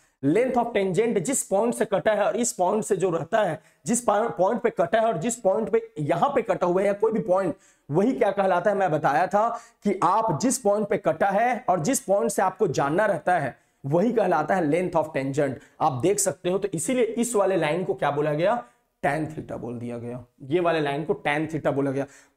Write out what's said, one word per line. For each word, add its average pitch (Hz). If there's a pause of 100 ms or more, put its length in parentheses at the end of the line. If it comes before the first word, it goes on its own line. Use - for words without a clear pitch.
(240)
Length 226
of 240
tangent 208
जिस 226
पॉइंट 226
से 226
कटा 196
है 202
और 170
इस 233
पॉइंट 196
से 202
जो 180
रहता 175
है, 165 (240)
जिस 233
पा-, 214
पॉइंट 208
पे 220
कटा 226
है 220
और 220
जिस 233
पॉइंट 202
पे 226
यहाँ 160
पे 277
कटा 180
हुआ 180
है 202
या 202
कोई 214
भी -
पॉइंट, 190 (340)
वही 196
क्या 208
कहलाता 190
है? 196
मैं 190
बताया 151
था 208 (340)
कि 202
आप 190
जिस 247
पॉइंट 202
पे 196
कटा 170
है 226
और 180
जिस 226
पॉइंट 208
से -
आपको 185
जानना 151
रहता 190
है, 135 (280)
वही 175
कहलाता 185
है 185
length 165
of -
tangent। 139 (260)
आप 151
देख 160
सकते 180
हो, 185
तो 185
इसीलिए 247
इस 233
वाले 190
लाइन 160
को 185
क्या 151
बोला 151
गया? 190 (360)
Tan 151
theta -
बोल 123
दिया 120
गया, 120 (180)
ये 143
वाले 165
लाइन 143
को -
tan 151
theta 151
बोला 139
गया। 135 (300)